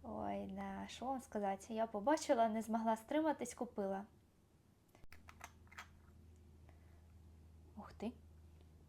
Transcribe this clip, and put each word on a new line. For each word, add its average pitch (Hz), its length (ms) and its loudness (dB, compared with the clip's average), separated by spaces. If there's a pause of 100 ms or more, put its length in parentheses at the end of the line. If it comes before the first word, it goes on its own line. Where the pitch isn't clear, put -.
Ой, 202 420 -2
да, 196 420 -6
що - 180 -8
вам 262 160 -2
сказати? 202 520 -2
Я 220 140 0
побачила, 233 640 6
не 220 120 2
змогла 220 360 2
стриматись, 294 560 2
купила. 202 520 -2 (3750)
Ух - 160 -12
ти. 220 180 -6 (760)